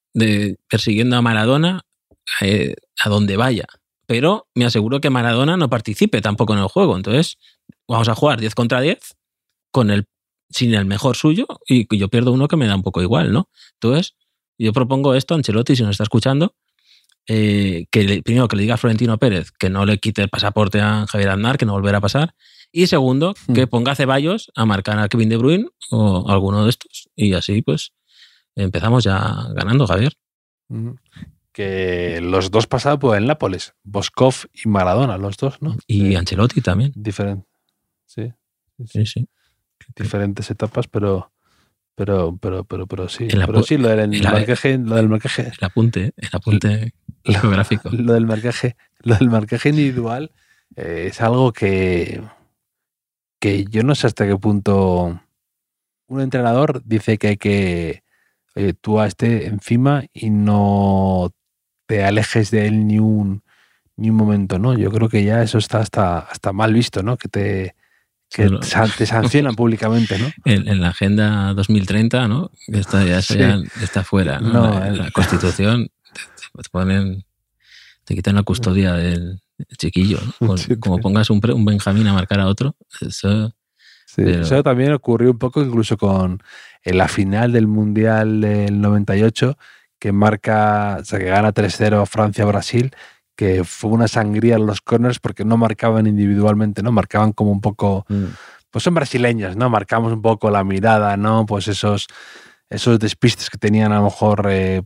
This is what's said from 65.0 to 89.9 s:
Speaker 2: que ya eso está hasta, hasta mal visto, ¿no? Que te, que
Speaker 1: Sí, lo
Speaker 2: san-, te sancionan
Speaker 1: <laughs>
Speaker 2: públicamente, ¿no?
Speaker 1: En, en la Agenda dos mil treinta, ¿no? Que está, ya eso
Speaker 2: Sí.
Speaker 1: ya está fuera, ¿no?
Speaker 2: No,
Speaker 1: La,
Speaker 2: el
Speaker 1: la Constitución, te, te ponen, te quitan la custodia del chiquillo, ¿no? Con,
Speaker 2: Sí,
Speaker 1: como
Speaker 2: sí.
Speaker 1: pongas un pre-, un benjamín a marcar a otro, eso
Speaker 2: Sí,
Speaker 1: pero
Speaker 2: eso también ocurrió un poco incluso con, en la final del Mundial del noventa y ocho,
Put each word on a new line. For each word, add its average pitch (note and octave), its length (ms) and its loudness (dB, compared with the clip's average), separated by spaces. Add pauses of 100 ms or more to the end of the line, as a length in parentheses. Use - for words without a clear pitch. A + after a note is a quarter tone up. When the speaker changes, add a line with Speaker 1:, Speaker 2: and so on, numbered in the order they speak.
Speaker 2:
que G#2+ 140 2
ya A2 200 2
eso A2 140 0
está G#2+ 220 0
hasta, F#2+ 400 0
hasta - 340 -8
mal A2 200 0
visto, A2+ 300 0
¿no? A#2+ 140 -2
Que - 100 -14
te, G2+ 480 -4 (540)
que - 140 0
Speaker 1:
Sí, G2+ 60 6
lo F#2+ 140 0
Speaker 2:
san-, A2 340 0
te A#2 80 0
sancionan A2+ 500 0
Speaker 1:
<laughs> - 0 -
Speaker 2:
públicamente, A2+ 640 0
¿no? B2 140 -2 (140)
Speaker 1:
En, G#2 220 2
en G2 140 0
la F2 80 2
Agenda G2+ 640 0
dos G2 160 -2
mil G#2 160 4
treinta, A2 420 0
¿no? C3+ 240 -2 (200)
Que G#2+ 80 0
está, G2 260 2
ya F2+ 140 2
eso F#2+ 140 -2
Speaker 2:
Sí. G#2 60 0
Speaker 1:
ya G2+ 220 4 (200)
está G2 220 -4
fuera, E2 360 0
¿no? A2+ 140 0
Speaker 2:
No, A2+ 260 4
Speaker 1:
La, F#2+ 80 -2
Speaker 2:
el G2+ 100 -2
Speaker 1:
la F2 140 -6
Constitución, G2 800 0 (240)
te, - 80 -20 (420)
te - 80 -20
ponen, F#2+ 520 -2 (800)
te - 100 -4
quitan G2 200 0
la G2+ 80 2
custodia F#2+ 500 0
del F2 460 -2 (380)
chiquillo, F2+ 420 0 (220)
¿no? A#2+ 60 2
Con, F#2+ 100 0
Speaker 2:
Sí, A2+ 200 -2
Speaker 1:
como F#2+ 200 -2
Speaker 2:
sí. - 40 -2
Speaker 1:
pongas G#2+ 280 0
un G#2 120 2
pre-, A2+ 120 0
un B2 120 2
benjamín G#2 420 2
a G2+ 60 2
marcar G2 260 0
a G2 80 0
otro, B2 280 -2 (260)
eso G#2+ 520 -2 (520)
Speaker 2:
Sí, - 180 -2
Speaker 1:
pero F2+ 180 2
Speaker 2:
eso B2+ 220 2
también C3+ 300 2
ocurrió A#2+ 380 2
un A#2+ 60 0
poco B2+ 240 -2
incluso A#2 360 0
con, F#2+ 440 0 (420)
en F2+ 140 0
la F#2 100 4
final G#2 440 0
del A2+ 160 2
Mundial G#2+ 720 2
del G#2 400 0
noventa G#2 340 2
y G2+ 80 2
ocho, B2 340 0 (420)